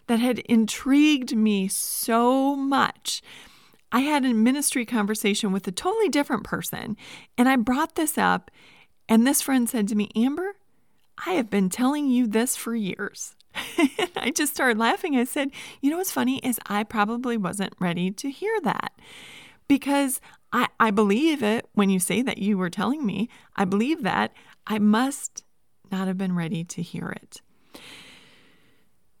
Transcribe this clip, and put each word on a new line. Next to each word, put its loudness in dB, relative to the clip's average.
that 2
had 0
intrigued 2
me 2
so 0
much, -2
I 4
had 2
a 2
ministry 2
conversation 0
with -2
a -4
totally 0
different 0
person, -8
and 4
I 4
brought 0
this -2
up, 0
and 6
this 2
friend 0
said -2
to -2
me, 0
"Amber, -2
I -2
have -2
been 2
telling 0
you 4
this 0
for -8
years." -8
<laughs> -18
I -2
just -2
started 0
laughing. 0
I 2
said, -4
"You 0
know 0
what's -4
funny 0
is -4
I -2
probably -2
wasn't -4
ready 0
to -8
hear -4
that -4
because 0
I, 2
I 6
believe 4
it 0
when 4
you 2
say 0
that -4
you 0
were -2
telling -2
me. -2
I 0
believe 0
that. -2
I -4
must 0
not -2
have -4
been -2
ready -4
to -10
hear -10
it." -14